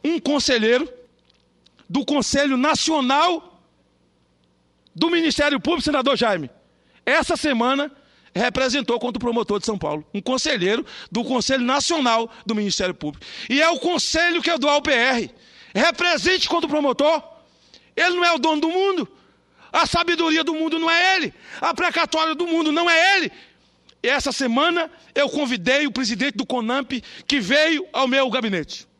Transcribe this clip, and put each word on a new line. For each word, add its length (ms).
Um 160
conselheiro 720
do 160
Conselho 520
Nacional 1040
do 160
Ministério 500
Público, 240
senador 320
Jaime, 340
essa 320
semana 560
representou 640
contra 200
o 20
promotor 400
de 60
São 100
Paulo, 380
um 60
conselheiro 680
do 120
Conselho 420
Nacional 680
do 80
Ministério 400
Público. 320
E 100
é 80
o 100
conselho 640
que 100
eu 80
dou 120
ao 100
P 100
R. 400
Represente 760
contra 180
o 40
promotor. 520
Ele 220
não 80
é 80
o 60
dono 240
do 80
mundo. 360
A 140
sabedoria 580
do 120
mundo 240
não 120
é 260
ele. 180
A 140
precatória 600
do 120
mundo 260
não 160
é 280
ele. 160
E 60
essa 240
semana 580
eu 140
convidei 580
o 60
presidente 440
do 100
conamp, 460
que 120
veio 540
ao 160
meu 220
gabinete 580